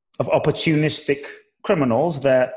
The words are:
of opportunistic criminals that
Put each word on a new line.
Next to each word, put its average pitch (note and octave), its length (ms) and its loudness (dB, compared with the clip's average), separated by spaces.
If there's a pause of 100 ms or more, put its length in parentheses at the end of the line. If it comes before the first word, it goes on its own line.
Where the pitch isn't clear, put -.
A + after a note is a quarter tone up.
(180)
of C3+ 100 -2
opportunistic D3+ 960 0 (380)
criminals C#3+ 580 0
that B2+ 360 2